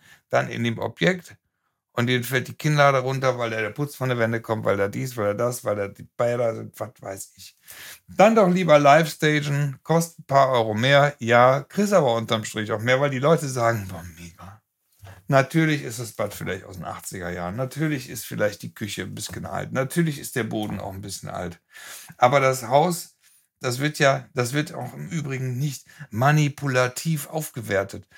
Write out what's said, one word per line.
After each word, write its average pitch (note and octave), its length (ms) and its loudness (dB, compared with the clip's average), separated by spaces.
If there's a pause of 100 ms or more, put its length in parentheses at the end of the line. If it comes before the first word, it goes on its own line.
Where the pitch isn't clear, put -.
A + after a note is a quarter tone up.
(300)
dann B2+ 180 0
in A#2 160 -6
dem A2+ 140 -2
Objekt G2 580 -2 (580)
und A#2+ 120 0
denen B2 180 0
fällt B2+ 240 -4
die A#2+ 60 -16
Kinnlade C#3+ 460 2
runter, C3 380 -2
weil A#2 120 -2
da A2 100 -4
der G#2+ 80 -4
Putz C#3+ 260 -8
von C3 140 -4
der B2 100 -2
Wände A2+ 220 0
kommt, A2 240 -4
weil G2+ 140 0
da G2+ 100 0
dies, B2 300 -8
weil G#2 180 0
da A#2 80 -2
das, A#2+ 180 -4
weil G#2+ 140 -2
da G2+ 120 -4
die - 160 -16 (120)
Bäder A#2+ 380 0
sind, A2 260 -14
was A2 180 -10
weiß G2 380 -12
ich. - 180 -20 (540)
Dann G3+ 260 6
doch G#3 140 6
lieber F3 300 6
live D3 320 8
stagen, D3 720 0
kostet E3 380 0
ein - 40 -20
paar C3+ 240 6
Euro A#2 240 2
mehr, C#3 460 4
ja, B2 420 6
kriegst G3+ 320 -2
aber C#3+ 220 4
unterm A2+ 320 -2
Strich A2 260 -4
auch G#2 80 -2
mehr, B2+ 180 2
weil C#3 120 2
die C3 80 -4
Leute D3+ 280 2
sagen, A#2 440 0
„Boah, E2+ 120 -12 (160)
mega.“ F2 440 -20 (680)
Natürlich C#3+ 540 2
ist A#2+ 160 -10
das A#2 140 -10
Bad G2+ 200 -6
vielleicht F#2+ 320 -8
aus G2 120 -16
den F2 100 -12
achtziger F#2+ 440 -10
Jahren, F2 260 -8
natürlich C3+ 520 -6
ist A2+ 160 -12
vielleicht G#2+ 380 -4
die A#2 120 -14
Küche G2+ 280 -8
ein G2+ 120 -10
bisschen - 300 -10
alt, F#2+ 280 -8
natürlich C#3 460 -2
ist - 160 -14
der A#2 100 -2
Boden G#2+ 360 -6
auch G2 140 -10
ein G2 80 -14
bisschen G2+ 260 -12
alt. F#2 320 -10 (560)
Aber B2 240 4
das C3 260 2
Haus, D#3+ 440 2 (500)
das B2+ 180 -4
wird D3+ 220 -4
ja, C3+ 340 2
das B2 200 -2
wird D3+ 200 -4
auch B2 180 -10
im C#3+ 160 -14
Übrigen C3+ 480 -6
nicht C#3 300 -4 (240)
manipulativ C#3 1200 0
aufgewertet, G#2+ 880 -4